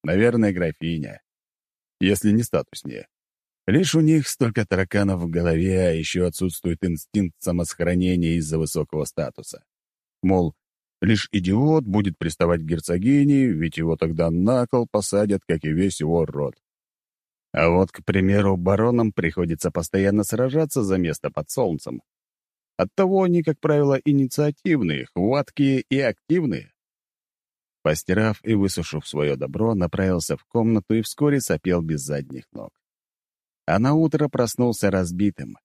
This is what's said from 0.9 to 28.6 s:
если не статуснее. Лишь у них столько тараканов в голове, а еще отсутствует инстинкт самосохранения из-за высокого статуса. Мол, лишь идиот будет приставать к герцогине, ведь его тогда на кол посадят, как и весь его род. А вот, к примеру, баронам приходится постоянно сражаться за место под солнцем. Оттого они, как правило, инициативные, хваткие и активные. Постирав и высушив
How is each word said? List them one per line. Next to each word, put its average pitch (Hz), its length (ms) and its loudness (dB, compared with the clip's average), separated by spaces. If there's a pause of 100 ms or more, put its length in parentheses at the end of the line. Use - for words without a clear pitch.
если 98 320 2
не 113 120 2
статуснее. 65 640 -6 (600)
Лишь 151 280 2
у 165 60 6
них 156 260 4
столько 113 380 -2
тараканов 95 560 0
в 85 80 -4
голове, 87 580 0
а 85 40 2
еще 82 360 -2
отсутствует 87 560 -4
инстинкт 90 560 -2
самосохранения 87 960 0
из-за 80 220 -2
высокого 78 460 -4
статуса. - 580 -10 (580)
Мол, 90 320 2 (480)
лишь 104 300 0
идиот 117 540 2
будет 101 340 0
приставать 82 420 0
к 80 40 -10
герцогине, 127 840 2
ведь 82 300 -2
его 82 200 0
тогда 82 320 0
на 113 380 2
кол 120 220 0
посадят, 101 580 0
как 82 160 -2
и 78 100 -2
весь 92 280 0
его 82 240 2
род. 71 300 -6 (1000)
А 82 140 4
вот, 90 220 4
к - 120 -18
примеру, 98 540 2
баронам 110 560 2
приходится 82 580 -2
постоянно 98 540 0
сражаться 131 580 -2
за 95 140 0
место 80 340 -4
под - 180 -8
солнцем. 82 520 -4 (760)
Оттого 190 460 2
они, 175 200 2
как 156 180 -2
правило, 147 420 2
инициативные, 139 1120 0
хваткие 135 720 0
и 135 100 0
активные. 120 720 -2 (1120)
Постирав 95 600 0
и 110 120 0
высушив 87 520 -2